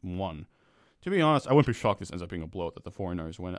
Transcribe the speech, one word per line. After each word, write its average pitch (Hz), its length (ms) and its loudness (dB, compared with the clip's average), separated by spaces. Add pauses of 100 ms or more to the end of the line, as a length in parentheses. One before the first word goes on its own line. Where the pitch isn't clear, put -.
one. 90 460 -6 (560)
To 180 80 -6
be 190 100 2
honest, 156 260 4
I 127 60 2
wouldn't 143 160 8
be 120 40 0
shocked 104 300 0
if 87 60 -10
this - 40 -12
ends 87 100 -8
up 85 60 -10
being 87 140 -6
a 80 60 -8
blowout 87 260 -6
that - 100 -18
the 90 80 -10
forty-niners 87 480 -8
win. 90 180 -8